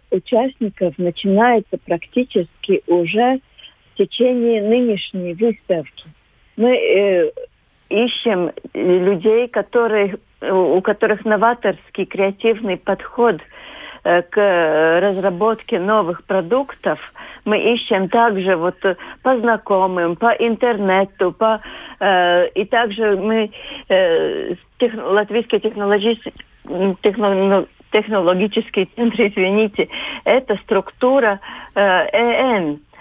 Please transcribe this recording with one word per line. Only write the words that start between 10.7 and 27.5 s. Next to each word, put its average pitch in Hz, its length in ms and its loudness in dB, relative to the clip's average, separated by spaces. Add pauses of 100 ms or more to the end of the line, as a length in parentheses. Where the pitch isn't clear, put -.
которых 214 440 0
новаторский, 214 800 0
креативный 196 720 -2
подход, 196 640 -2 (640)
э, 175 160 2
к 165 800 2
разработке 196 800 0
новых 196 440 0
продуктов. 190 920 -4 (300)
Мы 214 160 0 (140)
ищем 196 340 -2
также 196 480 2
вот, 175 300 -2
э, 185 100 0 (260)
по 262 160 2
знакомым, 190 800 0
по 233 140 0
интернету, 202 1040 0
по, 220 260 0 (400)
э, 180 560 2
и 196 80 0
также 214 540 0
мы, 214 340 -2 (380)
э, 165 640 0 (240)
тех-, 233 160 0
Латвийский 208 640 -2
технологич-, 208 720 -2 (380)
м, 185 340 -2
техно-, 202 300 -2
ну, 196 340 2 (240)